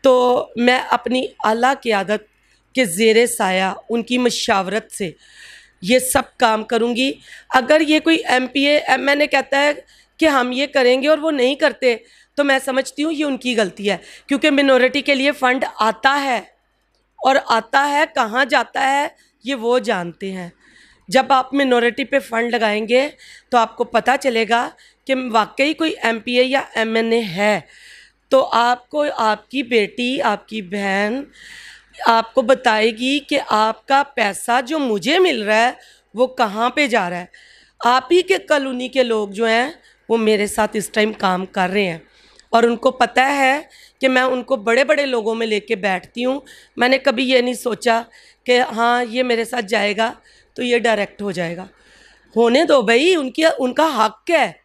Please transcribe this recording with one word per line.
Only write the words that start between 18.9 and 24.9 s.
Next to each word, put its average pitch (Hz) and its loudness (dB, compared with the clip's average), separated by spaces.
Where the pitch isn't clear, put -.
ये 277 -4
वो 240 0
जानते 190 -6
हैं। 180 -12
जब 262 2
आप 262 2
मिनॉरिटी 254 2
पे 277 0
फ़ंड 233 -4
लगाएंगे 226 0
तो 247 2
आपको 226 0
पता 240 0
चलेगा 233 0